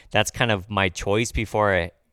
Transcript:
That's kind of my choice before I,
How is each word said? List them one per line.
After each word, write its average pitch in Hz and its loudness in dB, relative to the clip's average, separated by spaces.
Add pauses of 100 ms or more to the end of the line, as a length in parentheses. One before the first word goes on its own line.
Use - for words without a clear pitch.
(100)
That's 104 2
kind 120 0
of 95 -2
my 98 0
choice 104 -2
before 104 2
I, 87 0 (200)